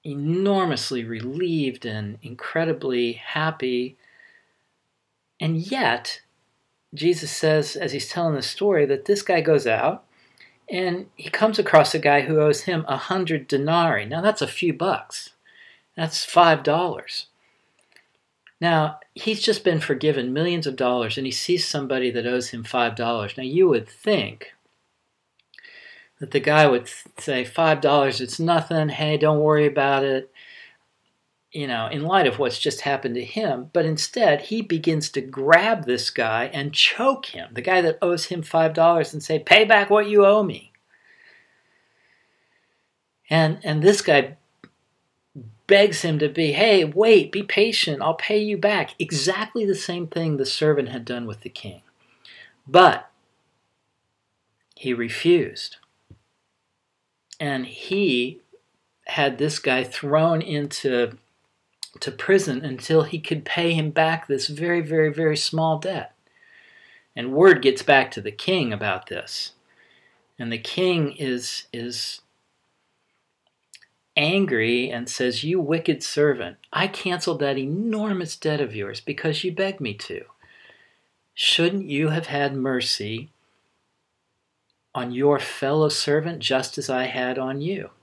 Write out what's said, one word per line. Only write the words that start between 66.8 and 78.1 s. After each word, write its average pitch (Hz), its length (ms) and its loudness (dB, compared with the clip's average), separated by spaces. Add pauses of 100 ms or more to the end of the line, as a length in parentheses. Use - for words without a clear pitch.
And 123 160 -6
word 175 280 8
gets 135 220 2
back 135 300 4
to - 80 -10
the 107 100 -8
king 156 420 -2
about 101 360 -6
this. - 440 -10 (840)
And 117 120 -8
the 113 80 -6
king 165 540 -2
is, 127 600 -6
is 117 480 -10 (2000)
angry 131 720 0
and 120 180 -10
says, 123 360 -4
"You 175 160 0
wicked 160 420 -2
servant, 127 540 -2 (160)
I 175 160 -2
canceled 175 520 -6
that 139 180 -2
enormous 196 800 -4